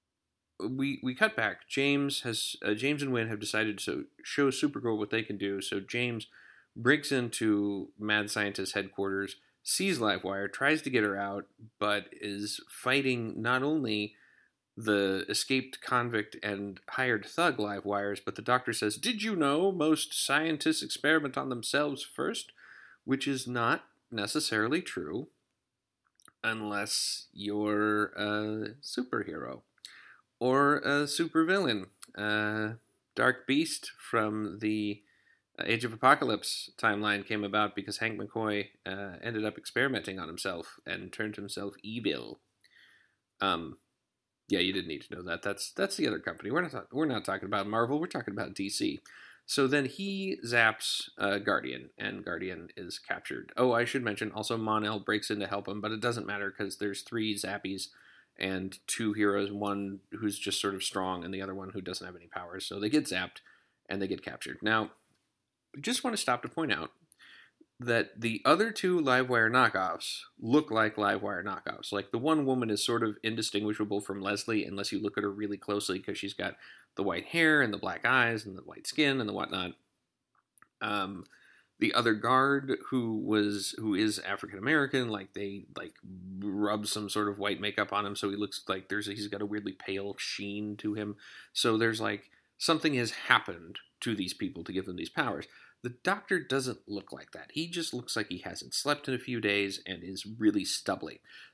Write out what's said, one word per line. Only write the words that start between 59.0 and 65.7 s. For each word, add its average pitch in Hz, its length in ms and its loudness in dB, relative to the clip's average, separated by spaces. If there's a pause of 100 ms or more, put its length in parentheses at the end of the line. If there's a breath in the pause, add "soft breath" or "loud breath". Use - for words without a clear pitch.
heroes, 101 380 4
one 101 480 -4 (120)
who's 107 280 -2
just - 220 0
sort 98 140 0
of 92 80 -6
strong 92 420 -2
and 95 80 -6
the 95 80 -4
other 95 140 -6
one 95 160 -8
who 98 100 -6
doesn't 92 240 -6
have 90 100 -12
any 85 120 -20
powers. 90 380 -10
So 98 140 -6
they 107 100 0
get 147 160 4
zapped, 92 360 -4 (480 soft breath)
and 98 120 -2
they 98 60 0
get - 160 -4
captured. - 380 -10
Now, 110 300 2 (880)